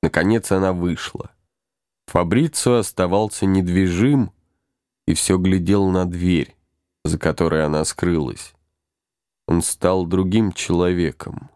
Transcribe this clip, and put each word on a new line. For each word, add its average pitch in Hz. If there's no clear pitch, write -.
Наконец 90
она 95
вышла. 87
Фабрицио 120
оставался 101
недвижим 95
и 82
всё 92
глядел 95
на 92
дверь, 87
за 80
которой 78
она 78
скрылась. 80
Он 85
стал 92
другим 92
человеком. 87